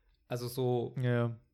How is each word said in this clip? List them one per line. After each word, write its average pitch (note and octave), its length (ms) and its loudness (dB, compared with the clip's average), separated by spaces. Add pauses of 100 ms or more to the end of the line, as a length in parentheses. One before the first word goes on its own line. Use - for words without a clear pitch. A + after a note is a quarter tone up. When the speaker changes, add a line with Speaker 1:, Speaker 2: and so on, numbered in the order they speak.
(260)
Speaker 1:
Also B2 220 -4
so B2 480 0
Speaker 2:
Ja, C3 60 -2 (100)
ja. A#2+ 240 2 (180)